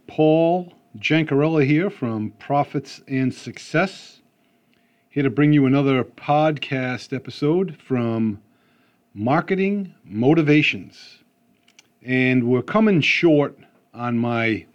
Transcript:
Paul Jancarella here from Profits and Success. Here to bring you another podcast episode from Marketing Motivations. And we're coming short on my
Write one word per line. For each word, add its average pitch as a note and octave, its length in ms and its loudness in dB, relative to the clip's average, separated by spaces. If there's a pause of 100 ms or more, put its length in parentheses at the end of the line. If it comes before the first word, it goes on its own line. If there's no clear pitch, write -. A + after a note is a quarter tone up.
Paul E3 680 0 (240)
Jancarella D3+ 680 0
here D3+ 240 2
from A2 440 -6
Profits - 760 -6
and C3 240 -2
Success. - 880 -6 (880)
Here C#3+ 140 -4
to C#3 80 0
bring D3 240 4
you C#3+ 100 4
another C3+ 400 2
podcast C3+ 1120 -4
episode D#3 680 -4
from A2+ 600 -2 (720)
Marketing F#3 800 -2 (100)
Motivations. C#3+ 1160 0 (840)
And B2+ 480 2
we're B2+ 100 2
coming G#3 400 2
short D3 580 2 (360)
on A#2+ 240 -4
my A2+ 560 -2